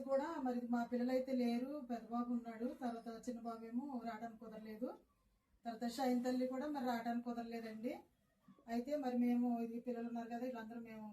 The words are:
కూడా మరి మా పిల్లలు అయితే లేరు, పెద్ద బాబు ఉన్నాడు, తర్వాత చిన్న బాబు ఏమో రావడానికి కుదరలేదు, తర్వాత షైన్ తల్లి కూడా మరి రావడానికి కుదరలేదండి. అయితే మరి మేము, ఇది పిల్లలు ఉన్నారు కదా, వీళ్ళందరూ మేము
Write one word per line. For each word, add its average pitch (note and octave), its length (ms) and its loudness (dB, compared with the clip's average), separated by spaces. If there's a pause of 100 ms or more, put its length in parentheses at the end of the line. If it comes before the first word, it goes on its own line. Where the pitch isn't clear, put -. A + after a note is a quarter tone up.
(120)
కూడా C#4+ 180 4 (180)
మరి A#3+ 140 2 (140)
మా A#3 80 2 (100)
పిల్లలు B3 240 4
అయితే B3+ 160 2 (100)
లేరు, B3 300 4 (180)
పెద్ద A3 220 -4
బాబు A#3+ 240 2
ఉన్నాడు, A3+ 320 -2 (140)
తర్వాత A#3 240 -2 (200)
చిన్న A#3 220 -4
బాబు A3+ 220 -6
ఏమో B3 120 0 (240)
రావడానికి A3+ 380 -6
కుదరలేదు, A3 440 -6 (760)
తర్వాత A#3 200 -4 (120)
షైన్ B3 300 4
తల్లి B3+ 280 4
కూడా D4 220 -2
మరి B3 160 0
రావడానికి A#3 360 0
కుదరలేదండి. A#3 640 -4 (800)
అయితే A#3+ 180 0 (120)
మరి B3 200 2
మేము, A#3+ 240 6 (160)
ఇది A3+ 220 -4
పిల్లలు A#3 240 -2
ఉన్నారు A#3 220 -6
కదా, A#3 160 -4
వీళ్ళందరూ A#3 400 -6
మేము A3 260 -10